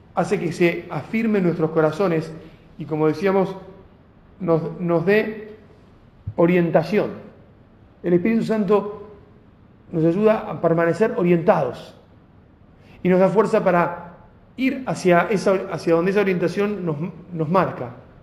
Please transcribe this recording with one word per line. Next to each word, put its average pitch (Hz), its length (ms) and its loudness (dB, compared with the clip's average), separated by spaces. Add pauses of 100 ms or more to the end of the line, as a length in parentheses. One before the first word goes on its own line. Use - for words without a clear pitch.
(160)
hace 175 240 0
que 160 120 -4
se 170 380 0
afirme 214 500 -2
en 180 60 2
nuestros 160 260 0
corazones 160 600 0 (460)
y, 151 80 -12
como 156 220 -2
decíamos, 190 500 0 (800)
nos, 165 400 0
nos 170 260 0
dé - 500 0 (800)
orientación. 170 720 2 (960)
El 175 100 0
Espíritu 220 300 2
Santo 208 680 -2 (840)
nos 160 140 0
ayuda 208 440 2
a - 120 -8
permanecer 170 560 2
orientados 170 800 0 (1040)
y 180 80 0
nos 180 100 4
da 190 80 6
fuerza 202 360 2
para 175 540 0 (380)
ir 254 300 -2
hacia 175 460 4
esa, 196 220 2 (180)
hacia 165 240 0
donde 175 160 2
esa 208 100 2
orientación 190 640 -2
nos, 151 120 -4 (360)
nos 160 160 -4
marca. 135 460 -2 (280)